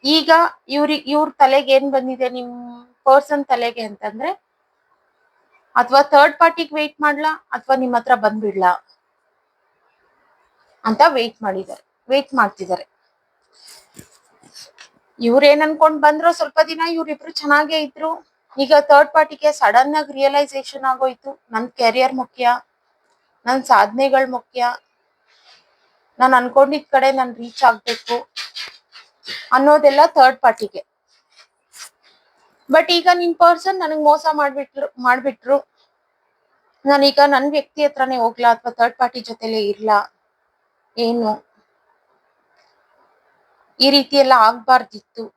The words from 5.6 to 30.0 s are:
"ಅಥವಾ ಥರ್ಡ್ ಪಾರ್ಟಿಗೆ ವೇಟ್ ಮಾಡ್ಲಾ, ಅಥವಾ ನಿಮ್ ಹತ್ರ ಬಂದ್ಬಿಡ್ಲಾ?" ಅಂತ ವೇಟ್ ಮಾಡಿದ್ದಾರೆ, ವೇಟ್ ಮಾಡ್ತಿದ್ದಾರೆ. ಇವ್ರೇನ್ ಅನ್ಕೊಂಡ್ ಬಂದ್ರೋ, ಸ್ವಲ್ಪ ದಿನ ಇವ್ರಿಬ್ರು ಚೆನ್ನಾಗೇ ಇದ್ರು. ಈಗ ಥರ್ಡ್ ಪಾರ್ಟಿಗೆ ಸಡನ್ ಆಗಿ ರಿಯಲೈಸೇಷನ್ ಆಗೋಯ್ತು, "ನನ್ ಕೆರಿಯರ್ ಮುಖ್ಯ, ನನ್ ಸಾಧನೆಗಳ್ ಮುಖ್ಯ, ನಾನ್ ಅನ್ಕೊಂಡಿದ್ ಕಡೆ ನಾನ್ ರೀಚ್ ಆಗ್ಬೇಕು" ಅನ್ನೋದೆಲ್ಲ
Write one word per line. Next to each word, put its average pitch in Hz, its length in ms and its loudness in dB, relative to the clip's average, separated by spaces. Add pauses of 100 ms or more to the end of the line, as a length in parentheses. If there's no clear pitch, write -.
"ಅಥವಾ 254 280 2
ಥರ್ಡ್ 294 340 4
ಪಾರ್ಟಿಗೆ 330 380 -2
ವೇಟ್ 302 260 -6
ಮಾಡ್ಲಾ, 294 320 -2 (180)
ಅಥವಾ - 240 -2
ನಿಮ್ 254 200 -4
ಹತ್ರ 240 200 0
ಬಂದ್ಬಿಡ್ಲಾ?" 208 560 -2 (2250)
ಅಂತ 220 240 0
ವೇಟ್ 247 320 -4
ಮಾಡಿದ್ದಾರೆ, 190 420 -10 (260)
ವೇಟ್ 269 240 -2
ಮಾಡ್ತಿದ್ದಾರೆ. 196 520 -4 (2250)
ಇವ್ರೇನ್ 277 420 4
ಅನ್ಕೊಂಡ್ 311 400 0
ಬಂದ್ರೋ, 302 300 2
ಸ್ವಲ್ಪ 311 360 -4
ದಿನ 320 140 -10 (100)
ಇವ್ರಿಬ್ರು 320 400 -8
ಚೆನ್ನಾಗೇ 294 500 -2
ಇದ್ರು. 302 300 -8 (460)
ಈಗ 277 220 0
ಥರ್ಡ್ 294 320 4
ಪಾರ್ಟಿಗೆ 311 400 0
ಸಡನ್ 262 440 0
ಆಗಿ 285 180 -4
ರಿಯಲೈಸೇಷನ್ 277 720 -4
ಆಗೋಯ್ತು, 262 460 -6 (200)
"ನನ್ 226 200 -6
ಕೆರಿಯರ್ 254 420 -2
ಮುಖ್ಯ, 247 320 -8 (1000)
ನನ್ 262 180 -2
ಸಾಧನೆಗಳ್ 254 680 2
ಮುಖ್ಯ, 247 320 -10 (1600)
ನಾನ್ 262 140 4
ಅನ್ಕೊಂಡಿದ್ 269 580 0
ಕಡೆ 269 200 2
ನಾನ್ 254 240 -4
ರೀಚ್ 233 280 -10
ಆಗ್ಬೇಕು" 226 540 -2 (1300)
ಅನ್ನೋದೆಲ್ಲ 285 560 4